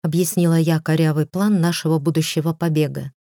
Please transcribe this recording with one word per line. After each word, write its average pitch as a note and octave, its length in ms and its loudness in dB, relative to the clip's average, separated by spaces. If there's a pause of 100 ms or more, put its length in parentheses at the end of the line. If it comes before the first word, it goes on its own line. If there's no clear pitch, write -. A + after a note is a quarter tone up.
объяснила E3+ 500 0
я E3 240 2
корявый D#3 480 0
план G3 340 0
нашего E3 380 0
будущего D#3+ 540 -2
побега. D3 680 -4